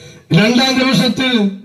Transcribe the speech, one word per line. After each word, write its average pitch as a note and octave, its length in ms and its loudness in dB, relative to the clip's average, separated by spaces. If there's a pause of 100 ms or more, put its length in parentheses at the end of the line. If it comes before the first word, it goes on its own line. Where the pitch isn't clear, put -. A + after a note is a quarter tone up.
(340)
രണ്ടാം B3+ 460 2
ദിവസത്തിൽ B3+ 720 0 (140)